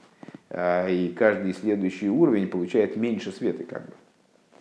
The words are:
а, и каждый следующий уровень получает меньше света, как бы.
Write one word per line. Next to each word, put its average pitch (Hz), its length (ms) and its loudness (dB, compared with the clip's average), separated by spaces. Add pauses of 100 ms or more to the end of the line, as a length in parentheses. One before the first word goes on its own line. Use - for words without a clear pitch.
(500)
а, 90 360 0
и 90 220 0
каждый 98 460 2
следующий 101 560 0
уровень 120 380 4
получает 92 480 0
меньше 107 360 -2
света, 87 320 -4
как - 220 -12
бы. - 60 -18 (680)